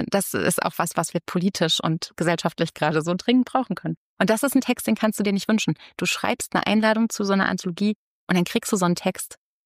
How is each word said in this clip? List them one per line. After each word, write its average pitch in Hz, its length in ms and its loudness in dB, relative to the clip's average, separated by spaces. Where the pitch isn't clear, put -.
das - 260 -2
ist 95 300 0
auch - 140 -2
was, 170 180 -4
was - 180 -4
wir 175 120 -4
politisch 180 540 -2
und - 360 -4
gesellschaftlich 165 580 -2
gerade 156 280 0
so 175 140 -2
dringend 247 300 2
brauchen 254 300 -2
können. 165 200 -6
Und 190 100 2
das 220 140 0
ist 269 120 2
ein 262 60 4
Text, - 260 -2
den 226 80 4
kannst - 240 0
du 214 40 0
dir 202 100 2
nicht 196 140 -2
wünschen. 208 280 2
Du 180 80 -4
schreibst - 500 -2
eine - 120 0
Einladung 220 420 4
zu - 140 -4
so 196 100 2
einer 190 140 2
Anthologie 190 480 -2
und 185 60 2
dann 175 100 4
kriegst - 260 -2
du 214 60 4
so 180 80 2
einen 175 100 4
Text. - 400 -4